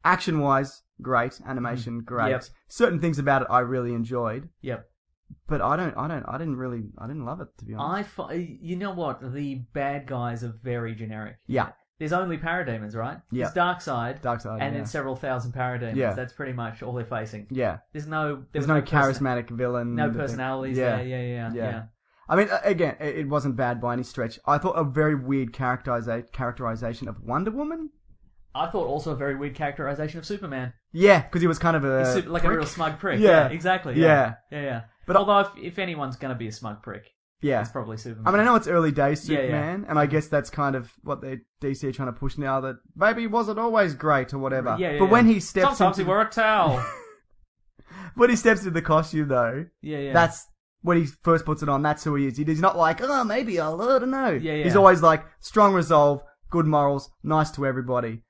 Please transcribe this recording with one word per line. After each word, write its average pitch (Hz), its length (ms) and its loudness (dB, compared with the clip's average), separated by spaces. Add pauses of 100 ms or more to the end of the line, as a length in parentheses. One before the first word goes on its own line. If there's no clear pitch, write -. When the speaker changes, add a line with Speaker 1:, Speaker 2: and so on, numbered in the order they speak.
Speaker 1:
Action-wise, 143 800 0 (180)
great. 123 460 -2
Animation, 120 540 -6
Speaker 2:
Mm. 117 40 -14
Speaker 1:
great. 120 240 -2
Speaker 2:
Yep. 127 140 -4 (240)
Speaker 1:
Certain 175 320 0
things 156 200 0
about 135 240 2
it - 60 -6
I 123 100 4
really 123 340 -2
enjoyed. 120 560 -4 (120)
Speaker 2:
Yep. 123 260 -10 (600)
Speaker 1:
But - 140 -2
I 139 140 0
don't, 170 220 -4
I 139 100 -4
don't, 156 200 -8
I 131 100 -8
didn't 151 200 -4
really, 123 260 -6 (160)
I 113 80 -12
didn't 139 180 -10
love 160 160 -8
it, - 60 -14 (100)
to 110 80 -16
be 107 80 -12
honest. 156 260 -4
Speaker 2:
I 202 40 -6
fi-, 170 580 -10
you 170 140 -8
know 196 160 -6
what? 135 420 -6
The 139 220 -6 (180)
bad 143 320 -4
guys 120 380 -6
are 117 180 -8
very 117 320 -6
generic. 107 440 -10 (100)
Speaker 1:
Yeah. 127 220 -2 (280)
Speaker 2:
There's 156 160 -6
only 180 240 -2
parademons, 135 560 -6
right? 117 260 -8 (120)
Speaker 1:
Yeah. 123 180 -4
Speaker 2:
There's - 60 -10
Darkseid, 151 680 -2
Speaker 1:
Darkseid, 113 400 -6
Speaker 2:
and 143 140 -4
then 143 60 -4
Speaker 1:
yeah. - 20 -6
Speaker 2:
several 135 320 -6
thousand 127 380 -6
parademons. 123 420 -4
Speaker 1:
Yeah. 120 180 0
Speaker 2:
That's 123 200 -8
pretty 135 200 -8
much 113 300 -8
all 123 100 -8
they're 120 120 -6
facing. 110 440 -8
Speaker 1:
Yeah. 120 280 -2 (160)
Speaker 2:
There's 147 120 -10
no, 156 300 -4
there 131 160 -16
Speaker 1:
There's 147 120 -4
Speaker 2:
was 139 40 -2
Speaker 1:
no 156 80 4
Speaker 2:
no 143 60 4
person- 139 440 2
Speaker 1:
charismatic 123 240 -2
villain 120 460 -2
Speaker 2:
no 147 120 0
Speaker 1:
that 117 60 0
they - 60 -4
Speaker 2:
personalities 131 580 -4
Speaker 1:
Yeah. 123 200 2
Speaker 2:
there. 127 80 -4
Yeah, 127 160 -6
yeah, 123 60 -6
yeah, 117 260 -6
Speaker 1:
Yeah. 117 180 -4
Speaker 2:
yeah. 113 120 -8 (440)
Speaker 1:
I 165 80 0
mean, 202 160 4
a-, 190 180 0
again, 170 300 0
it, 147 200 -6
it 143 100 -4
wasn't 139 260 0
bad 120 260 -2
by 120 120 -2
any 123 100 -4
stretch. 117 420 -6
I 147 120 2
thought 180 160 -2
a 165 100 0
very 151 320 0
weird 131 380 -2
characteriza-, 120 800 -4
characterization 120 720 -6
of 98 140 -12
Wonder 165 300 -2
Woman. 302 380 -6 (640)
Speaker 2:
I 156 140 -2
thought 170 200 -2
also 151 240 -4
a 139 40 -4
very 139 200 -4
weird 139 200 -8
characterization 147 640 -6
of 151 60 -16
Superman. 139 480 -8 (180)
Speaker 1:
Yeah, 180 320 8
'cause - 180 -2
he 175 60 4
was 160 120 2
kind 165 180 2
of 143 80 0
a 131 140 2 (160)
Speaker 2:
He's 180 80 0
su-, 151 60 -10
like 170 140 0
a - 40 6
Speaker 1:
prick. - 100 4
Speaker 2:
real 151 100 0
smug 156 320 -4
prick. 190 220 -2
Speaker 1:
Yeah. 165 260 8
Speaker 2:
Yeah, - 20 -
exactly. 170 500 -2
Speaker 1:
Yeah. 143 360 6 (160)
Speaker 2:
Yeah, 147 80 -10
yeah, - 60 -6
yeah. 117 160 -6 (260)
Speaker 1:
But 180 80 0
I 196 40 10
Speaker 2:
Although 202 200 6
if, 196 80 2 (260)
if - 60 -8
anyone's 147 380 -6
gonna 131 180 -6
be 113 120 -8
a 107 60 -8
smug 104 280 -12
prick, - 280 -16 (320)
Speaker 1:
Yeah. 135 180 0
Speaker 2:
it's 110 100 -4
probably 110 280 -10
Superman. 110 300 -10
Speaker 1:
I 185 40 2
mean, 202 80 4
I 214 60 4
know 247 100 6
it's 220 140 2
early 165 240 4
days 147 360 0
Speaker 2:
Yeah, 151 100 0
yeah. 135 60 0
Speaker 1:
Superman, 151 440 -4
and 151 100 2
I 147 60 6
guess 151 240 -2
that's 143 200 0
kind 139 280 -2
of 120 120 -8 (140)
what 139 160 -6
the 131 220 -12 (180)
D 139 140 -4
C 135 160 -6
are - 20 -6
trying 131 160 -6
to 120 100 -6
push 139 200 -4
now, 135 240 -2
that 131 160 -8 (180)
maybe 220 260 2
he 233 60 -2
wasn't 214 320 0
always 220 340 2
great 139 400 0
or 139 60 -6
whatever. 131 400 -2
Speaker 2:
Yeah, 175 140 0
yeah, 147 60 -2
Speaker 1:
But 190 60 8
Speaker 2:
yeah. 190 60 6
Speaker 1:
when 233 140 8
he 214 160 6
steps - 360 2
Speaker 2:
Sometimes 185 220 4
Speaker 1:
into 175 60 0
Speaker 2:
he 185 100 2
wore 214 60 4
a 214 80 0
towel. 196 600 4
Speaker 1:
<laughs> - 60 -12 (1200)
When 247 140 6
he 240 60 4
steps 220 260 4
into 185 100 -4
the 160 100 0
costume, 156 460 2
though, 127 380 0 (160)
Speaker 2:
Yeah, 151 180 -8
yeah. 139 140 -6
Speaker 1:
that's 165 340 4 (340)
when 170 160 4
he 165 80 4 (180)
first 165 220 4
puts 156 160 -2
it 147 80 -2
on, 139 120 0
that's 151 220 0
who 151 120 0
he 139 120 2
is. 123 100 -4
He's 156 240 0
not 185 160 4
like, 165 240 2
"Oh, 262 240 0
maybe 214 340 -2
I'll, 160 220 -2
I 247 180 4
don't 254 120 -2
know." 269 200 0
Speaker 2:
Yeah, 156 220 -2
yeah. 151 100 -2
Speaker 1:
He's 175 120 2
always 185 260 10
like, 160 240 6 (160)
strong 202 320 6
resolve, 147 480 4 (280)
good 165 160 2
morals, 143 440 2 (140)
nice 156 280 0
to 143 140 -4
everybody 123 640 -2